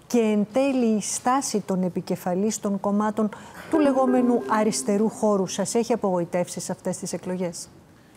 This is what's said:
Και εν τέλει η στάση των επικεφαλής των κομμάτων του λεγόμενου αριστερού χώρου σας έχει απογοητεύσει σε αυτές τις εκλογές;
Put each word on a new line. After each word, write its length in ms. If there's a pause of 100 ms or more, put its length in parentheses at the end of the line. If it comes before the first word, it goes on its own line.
Και 120
εν 340
τέλει 440
η 40
στάση 600
των 220
επικεφαλής 760
των 200
κομμάτων 480 (420)
του 80
λεγόμενου 640 (180)
αριστερού 480
χώρου 380
σας 280
έχει 180
απογοητεύσει 680
σε 120
αυτές 240
τις 160
εκλογές; 560 (480)